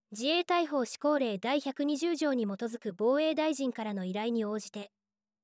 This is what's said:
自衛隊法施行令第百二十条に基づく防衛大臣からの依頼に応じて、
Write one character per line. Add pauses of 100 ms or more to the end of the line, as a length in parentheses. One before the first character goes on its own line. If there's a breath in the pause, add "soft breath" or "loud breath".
(120)
自
衛
隊
法
施
行
令
第
百
二
十
条
に
基
づ
く
防
衛
大
臣
か
ら
の
依
頼
に
応
じ
て、 (520)